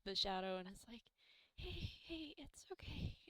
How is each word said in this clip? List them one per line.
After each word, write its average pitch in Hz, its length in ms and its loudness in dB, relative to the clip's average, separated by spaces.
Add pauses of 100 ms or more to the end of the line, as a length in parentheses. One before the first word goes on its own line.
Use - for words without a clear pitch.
the 196 100 0
shadow 185 420 4
and 180 100 -2
is 196 220 -10
like, 226 120 -10 (560)
Hey, 359 320 0 (180)
hey, 320 300 -2
it's - 340 -12
okay, - 440 0 (140)